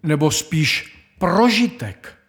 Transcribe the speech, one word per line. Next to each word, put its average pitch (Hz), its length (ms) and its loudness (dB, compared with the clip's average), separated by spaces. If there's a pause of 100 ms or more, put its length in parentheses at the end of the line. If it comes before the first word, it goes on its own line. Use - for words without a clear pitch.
nebo 151 280 2
spíš - 640 -4 (220)
prožitek 202 960 0 (120)